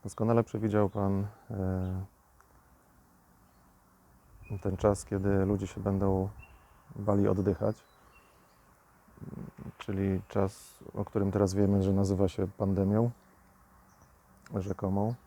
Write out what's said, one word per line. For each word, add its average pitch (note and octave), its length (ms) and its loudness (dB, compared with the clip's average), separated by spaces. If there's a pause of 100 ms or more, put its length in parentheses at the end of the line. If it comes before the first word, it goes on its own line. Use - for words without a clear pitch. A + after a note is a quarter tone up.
Doskonale A2+ 420 2
przewidział G#2 440 0
pan, G2 380 0 (240)
e, F#2 540 -4 (2500)
ten F#2+ 140 -4
czas, G#2 280 2
kiedy G2 400 2
ludzie G2+ 220 0
się - 140 -10
będą G2 480 0 (680)
bali G2+ 320 2
oddychać, G2+ 560 0 (1900)
czyli G2 500 -2
czas, - 560 -6 (100)
o G#2 100 -4
którym G2 280 -2
teraz G2 220 2
wiemy, G2+ 280 4
że F#2+ 100 4
nazywa F#2+ 360 2
się F#2+ 200 -2
pandemią G2+ 600 2 (1400)
rzekomą. G2+ 600 -2 (120)